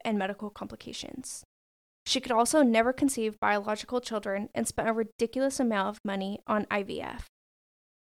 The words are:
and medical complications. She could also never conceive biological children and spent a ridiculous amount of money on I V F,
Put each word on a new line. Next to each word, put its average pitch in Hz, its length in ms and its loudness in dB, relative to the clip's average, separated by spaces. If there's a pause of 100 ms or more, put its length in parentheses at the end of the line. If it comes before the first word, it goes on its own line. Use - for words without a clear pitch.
and 220 140 0
medical 202 320 -6
complications. - 920 -12 (600)
She - 160 0
could 254 100 -4
also 240 300 6
never 233 320 6
conceive 226 480 0
biological 208 600 0
children 208 520 -4
and 226 140 -2
spent 214 200 -2
a 226 60 2
ridiculous 233 680 -2
amount 208 300 2
of 208 160 -12
money 196 400 -4
on 214 240 0
I 202 140 0
V - 180 -8
F, - 240 -10 (840)